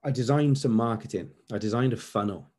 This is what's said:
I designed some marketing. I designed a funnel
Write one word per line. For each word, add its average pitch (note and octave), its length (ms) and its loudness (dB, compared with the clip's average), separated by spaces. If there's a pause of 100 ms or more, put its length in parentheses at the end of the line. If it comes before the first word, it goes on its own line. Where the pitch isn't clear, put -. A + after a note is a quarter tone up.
I C#3+ 80 -2
designed C#3 460 2
some B2 140 0
marketing. A2 600 -2 (200)
I G#2+ 60 -4
designed A2+ 340 0
a A2+ 60 -4
funnel G2+ 600 -4